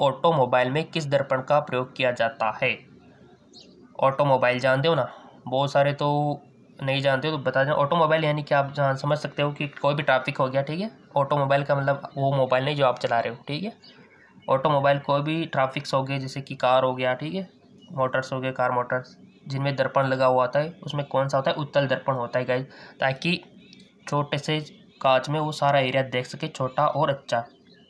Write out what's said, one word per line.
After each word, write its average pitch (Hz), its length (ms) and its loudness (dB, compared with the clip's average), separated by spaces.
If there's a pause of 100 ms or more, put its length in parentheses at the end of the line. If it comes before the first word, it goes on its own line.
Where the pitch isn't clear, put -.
ऑटोमोबाइल 131 680 2
में 151 140 0
किस 160 220 -6
दर्पण 139 360 0
का 143 180 2
प्रयोग 127 360 -4
किया 127 160 0
जाता 117 380 -2 (120)
है? 123 100 0 (1300)
ऑटोमोबाइल 131 580 2
जानते 135 300 2
हो 165 60 4
ना, 127 140 0 (380)
बहुत 135 260 -2
सारे 143 200 4
तो 147 480 0 (420)
नहीं 135 180 -2
जानते 135 280 0
हो, 156 80 -2
तो 135 60 -6
बता 131 220 2
दें। 147 80 0
ऑटोमोबाइल 160 520 2
यानी 151 180 0
कि 147 120 -2
आप 139 180 0
जान 139 240 0
समझ 147 220 0
सकते 147 240 -4
हो 147 100 0
कि 143 160 -6
कोई 143 260 -2
भी 151 80 -2
ट्रैफिक 131 360 2
हो 131 100 2
गया, 135 140 0
ठीक 156 180 -6
है। 220 100 -6 (260)
ऑटोमोबाइल 143 480 2
का 143 120 0
मतलब 139 400 -2
वो 139 200 0
मोबाइल 131 280 2
नहीं 147 120 -2
जो 139 100 4
आप 123 120 2
चला 120 220 0
रहे 113 120 -2
हो, 123 160 -16
ठीक 147 140 -6
है। - 400 -14 (460)
ऑटोमोबाइल 143 500 2
कोई 143 240 0
भी 156 240 -2
ट्रैफिक्स 143 480 -2
हो 135 100 2
गए, 139 140 -4
जैसे 135 220 -8
कि 139 140 -12
कार 131 300 2
हो 127 100 0
गया, 127 200 0
ठीक 151 200 -8
है, 190 140 -6 (440)
मोटर्स 131 400 -2
हो 131 80 -4
गए, 131 120 -4
कार 127 200 0
मोटर्स, 127 440 -4 (320)
जिनमें 139 280 -2
दर्पण 135 300 2
लगा 131 200 2
हुआ 127 180 4
होता 123 140 0
है, 160 140 -2 (100)
उसमें 143 240 -6
कौन 135 220 0
सा 139 80 0
होता 135 140 2
है? - 60 -2
उत्तल 143 300 0
दर्पण 127 260 -2
होता 123 260 -2
है 127 60 -2
गाइस, 127 220 -2 (340)
ताकि 139 400 -2 (680)
छोटे 147 300 -2
से 156 200 -2 (440)
कांच 131 260 4
में 151 120 -2
वो 151 120 -4
सारा 143 260 2
एरिया 131 240 0
देख 127 240 -4
सके, 151 220 -10
छोटा 143 380 -2
और 143 240 0
अच्छा, 127 340 -2 (460)